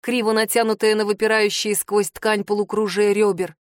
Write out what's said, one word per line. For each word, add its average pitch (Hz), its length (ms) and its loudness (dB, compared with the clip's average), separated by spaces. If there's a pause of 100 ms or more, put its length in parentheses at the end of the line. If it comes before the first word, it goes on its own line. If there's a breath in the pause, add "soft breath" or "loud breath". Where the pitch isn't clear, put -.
криво 233 320 -2
натянутая 220 600 2
на 214 100 0
выпирающие 208 720 0
сквозь 202 340 -2
ткань 214 320 -2
полукружия 208 680 0
рёбер. 190 500 0